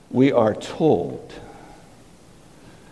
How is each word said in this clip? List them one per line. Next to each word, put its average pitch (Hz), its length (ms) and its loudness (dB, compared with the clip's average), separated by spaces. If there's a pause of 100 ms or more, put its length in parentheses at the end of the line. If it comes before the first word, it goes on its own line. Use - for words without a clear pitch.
(100)
we 131 220 4
are 107 220 2
told 87 800 -2 (1600)